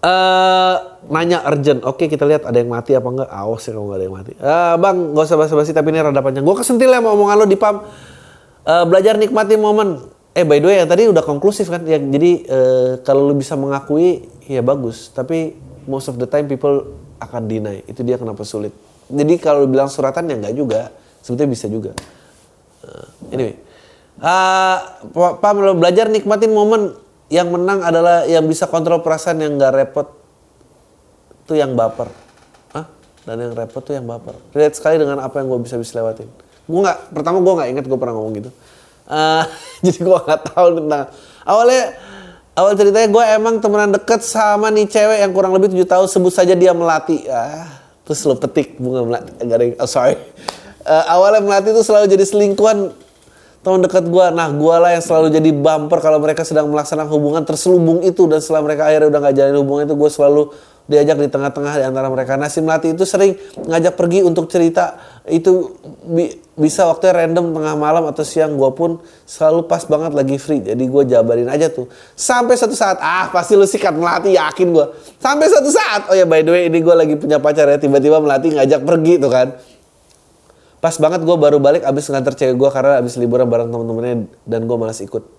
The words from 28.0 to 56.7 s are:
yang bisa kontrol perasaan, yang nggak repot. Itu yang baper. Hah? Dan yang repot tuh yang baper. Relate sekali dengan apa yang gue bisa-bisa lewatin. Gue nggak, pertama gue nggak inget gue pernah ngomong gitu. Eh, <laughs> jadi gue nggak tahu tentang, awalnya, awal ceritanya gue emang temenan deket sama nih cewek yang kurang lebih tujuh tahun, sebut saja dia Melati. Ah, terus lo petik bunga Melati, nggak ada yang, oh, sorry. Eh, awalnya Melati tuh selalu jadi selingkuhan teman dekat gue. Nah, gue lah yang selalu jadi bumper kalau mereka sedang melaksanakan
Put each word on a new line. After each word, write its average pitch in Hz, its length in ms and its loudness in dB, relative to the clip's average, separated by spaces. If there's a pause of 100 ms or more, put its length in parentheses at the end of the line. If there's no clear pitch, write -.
yang 160 160 2
bisa 160 240 -2
kontrol 165 320 -2
perasaan, 160 400 -2
yang 147 160 -4
nggak 135 160 2
repot. 135 320 -2 (1400)
Itu 156 160 -4
yang 135 160 -2
baper. 113 320 -2 (720)
Hah? 160 80 -12 (400)
Dan 113 160 -10
yang 117 160 -10
repot 117 240 -10
tuh 143 160 -10
yang 123 80 -12
baper. 117 320 -14 (160)
Relate 151 240 0
sekali 156 240 0
dengan 139 160 -2
apa 135 240 -8
yang 131 80 -6
gue 120 160 -4
bisa-bisa 120 320 -10
lewatin. 113 320 -8 (400)
Gue 170 160 -2
nggak, - 240 -6
pertama 170 320 -2
gue 180 160 4
nggak 135 160 -4
inget 139 160 -6
gue 131 80 -2
pernah 120 160 -6
ngomong 110 240 -8
gitu. 120 120 -14 (580)
Eh, 156 360 0 (200)
<laughs> - 240 -12
jadi 165 160 -2
gue 180 160 4
nggak 156 200 -2 (120)
tahu 180 140 4 (180)
tentang, 147 240 -4 (400)
awalnya, 240 340 2 (720)
awal 196 240 2
ceritanya 196 320 4
gue 226 160 4 (160)
emang 226 160 0
temenan 208 400 0
deket 220 240 -2
sama 214 480 0
nih 214 160 2
cewek 208 400 2
yang 190 80 -2
kurang 190 240 2
lebih 190 160 2
tujuh 185 160 0
tahun, 185 240 4
sebut 185 160 2
saja 180 240 2
dia 175 240 4
Melati. 165 560 -2
Ah, 143 560 -10 (160)
terus 147 240 -6
lo 135 80 2
petik - 400 -4
bunga 123 320 -4
Melati, 120 220 -6 (100)
nggak 117 160 -2
ada 120 80 4
yang, 120 160 -2
oh, 127 80 -2
sorry. 123 280 0 (680)
Eh, 156 240 2
awalnya 190 320 4
Melati 196 320 0
tuh 220 80 4
selalu 214 320 4
jadi 196 160 4
selingkuhan 208 640 0 (720)
teman 185 160 2
dekat 180 240 0
gue. 180 240 4
Nah, 165 240 -2
gue 151 240 2
lah 170 160 4
yang 170 80 0
selalu 160 320 2
jadi 160 240 4
bumper 156 480 0
kalau 156 160 2
mereka 151 240 -2
sedang 151 240 -2
melaksanakan 151 400 -4